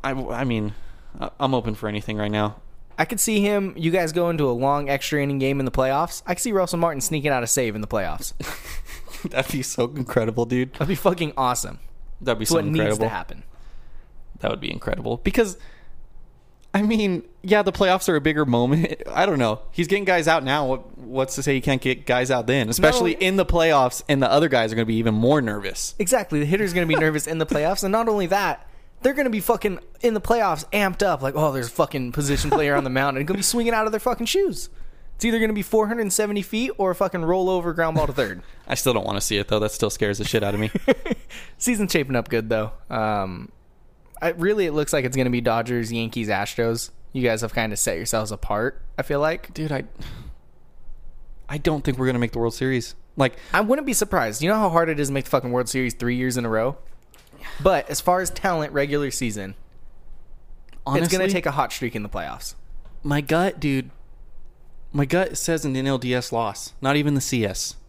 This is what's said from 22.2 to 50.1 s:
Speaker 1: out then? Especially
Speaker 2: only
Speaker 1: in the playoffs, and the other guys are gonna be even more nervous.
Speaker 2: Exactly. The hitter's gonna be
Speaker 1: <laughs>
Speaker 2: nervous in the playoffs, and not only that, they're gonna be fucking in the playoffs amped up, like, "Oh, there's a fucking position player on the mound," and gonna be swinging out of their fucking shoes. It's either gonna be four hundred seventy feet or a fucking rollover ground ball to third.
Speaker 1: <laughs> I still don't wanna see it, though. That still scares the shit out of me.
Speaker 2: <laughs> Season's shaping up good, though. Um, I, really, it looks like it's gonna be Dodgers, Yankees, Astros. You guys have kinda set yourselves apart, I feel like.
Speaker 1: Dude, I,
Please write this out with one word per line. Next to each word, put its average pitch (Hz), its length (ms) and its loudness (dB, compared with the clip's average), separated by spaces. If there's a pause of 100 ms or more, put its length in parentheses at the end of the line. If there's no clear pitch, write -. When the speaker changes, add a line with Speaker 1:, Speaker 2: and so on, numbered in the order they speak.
Speaker 1:
out 117 160 0
then? 127 200 2
Especially 156 460 4
Speaker 2:
only 190 120 0
Speaker 1:
in 190 100 2
the 190 100 4
playoffs, 156 600 4
and 139 120 4
the 107 100 4
other 151 180 6
guys 113 240 4
are 110 40 0
gonna 113 100 2
be 110 100 2
even 113 180 4
more 127 260 6
nervous. 104 600 -4
Speaker 2:
Exactly. 190 400 2
The 147 60 0
hitter's 190 260 2
gonna 175 140 2
be 160 100 4
Speaker 1:
<laughs> - 0 -
Speaker 2:
nervous 156 320 2
in 160 100 -2
the 156 80 2
playoffs, 165 380 0
and 196 80 2
not 226 160 2
only 208 180 2
that, 185 380 0 (380)
they're 269 120 4
gonna 269 160 2
be 214 100 0
fucking 202 380 2 (220)
in 233 140 4
the 208 60 2
playoffs 190 500 2
amped 202 340 2
up, 156 180 2
like, 139 140 -2
"Oh, 151 160 2
there's 127 160 -2
a - 20 -8
fucking 135 400 0
position 143 400 0
player 143 240 4
on 143 80 4
the 135 80 -2
mound," 131 260 2
and 139 120 -2
gonna 190 100 0
be 196 60 -2
swinging 233 280 2
out 220 140 2
of 220 60 0
their 214 80 -2
fucking 233 260 -2
shoes. 359 420 0 (460)
It's - 100 -6
either 226 140 4
gonna 220 140 2
be 214 100 -2
four 214 240 4
hundred 220 260 -2
seventy 208 300 0
feet 226 360 -2
or 190 120 2
a 180 60 -2
fucking 185 240 0
rollover 180 540 2
ground 165 220 0
ball 156 120 2
to 139 40 -2
third. 101 300 -2 (120)
Speaker 1:
<laughs> - 140 -18
I - 60 -2
still - 180 0
don't 107 140 0
wanna 101 140 -2
see - 160 0
it, 101 120 0
though. 107 120 2
That 107 100 0
still 107 200 0
scares 101 280 0
the 107 60 -2
shit 110 180 2
out 101 120 0
of 104 60 0
me. 110 100 0 (440)
Speaker 2:
<laughs> - 440 -14
Season's 208 340 0
shaping 139 240 2
up 117 120 0
good, 113 200 0
though. 107 240 0 (180)
Um, 101 640 -2 (680)
I, 165 100 2
really, 185 360 2
it 151 60 0
looks 151 200 0
like 143 120 2
it's 127 120 -2
gonna 127 140 2
be 120 100 2
Dodgers, 117 520 0
Yankees, 113 360 -2
Astros. 113 600 -2 (220)
You 131 100 -2
guys 113 200 2
have 113 120 -4
kinda 110 220 0
set 95 220 0
yourselves 107 340 -2
apart, 107 500 -2 (160)
I - 40 -2
feel 143 180 -2
like. 156 340 -2
Speaker 1:
Dude, 156 160 -4
I, 135 140 -2 (1600)